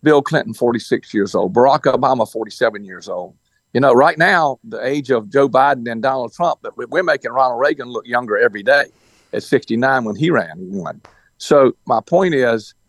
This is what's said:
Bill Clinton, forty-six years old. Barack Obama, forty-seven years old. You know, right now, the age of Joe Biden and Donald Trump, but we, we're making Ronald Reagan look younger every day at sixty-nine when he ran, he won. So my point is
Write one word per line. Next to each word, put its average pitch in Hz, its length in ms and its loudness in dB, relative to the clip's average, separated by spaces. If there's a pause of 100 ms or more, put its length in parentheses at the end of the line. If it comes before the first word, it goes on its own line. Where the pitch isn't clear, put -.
Bill 147 180 6
Clinton, 139 320 -4
forty-six 120 600 -4
years 98 200 -2
old. 95 200 -2
Barack 135 300 4
Obama, 131 460 0
forty-seven 107 540 -4
years 92 240 -18
old. 90 260 -10 (380)
You 120 80 0
know, 131 140 4
right 151 240 4
now, 165 440 0
the 113 220 -12
age 135 260 -4
of 110 200 -2
Joe 139 180 2
Biden 131 420 0
and 113 120 -8
Donald 131 320 -4
Trump, 170 280 -2
but 120 140 -14
we, 123 80 -10
we're 143 180 -2
making 151 280 -2
Ronald 123 300 0
Reagan 139 280 -2
look 120 180 -8
younger 120 300 -2
every 107 260 0
day 135 220 2 (480)
at 104 100 -4
sixty-nine 131 600 0
when 101 120 -6
he 151 120 -2
ran, 87 300 -2
he 92 80 -14
won. 92 340 -10 (380)
So 135 340 4 (140)
my 113 140 0
point 175 340 0
is 117 400 -2 (140)